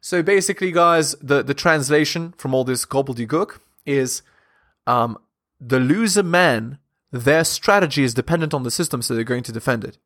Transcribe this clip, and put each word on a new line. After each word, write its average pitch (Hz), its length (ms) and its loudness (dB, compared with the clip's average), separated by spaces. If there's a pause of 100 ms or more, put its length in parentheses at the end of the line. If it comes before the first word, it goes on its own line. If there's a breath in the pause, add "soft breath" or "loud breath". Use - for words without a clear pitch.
So 175 220 -2
basically, 185 480 0
guys, 165 460 2
the, 139 260 0
the 135 120 -4
translation 156 840 0
from 117 160 -4
all 131 80 2
this 123 240 -2
gobbledygook 135 720 -2 (260)
is, 135 380 -2 (640)
um, 120 320 0 (420)
the 131 200 0
loser 190 420 2
men, 147 560 0 (320)
their 139 320 2
strategy 165 640 2
is 117 100 -2
dependent 160 400 -2
on 135 80 -4
the 120 80 -4
system, 131 320 -4
so - 100 -6
they're 113 120 -2
going 123 180 -4
to 123 80 -12
defend 113 320 -2
it. - 240 -14